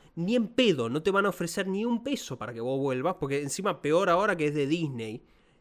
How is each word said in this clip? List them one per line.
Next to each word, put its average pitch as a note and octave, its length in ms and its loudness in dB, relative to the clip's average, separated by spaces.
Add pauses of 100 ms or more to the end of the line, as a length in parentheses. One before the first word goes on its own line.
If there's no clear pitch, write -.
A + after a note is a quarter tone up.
(160)
ni F3 180 0
en A#3 140 2
pedo, D#3 400 2
no D3 160 -2
te G3 80 2
van G3 120 4
a G#3 40 4
ofrecer F#3+ 400 -4
ni G3 160 -2
un A#3 180 0
peso B3 340 -6
para G#2+ 160 -10
que A2+ 80 -10
vos C3 200 -2
vuelvas, C#3 400 0
porque C#3 200 -2
encima D#3 400 -4
peor F3 300 4
ahora F#3+ 260 4
que D#3 120 0
es D3 60 -2
de D3 120 2
Disney, C3 580 -2 (360)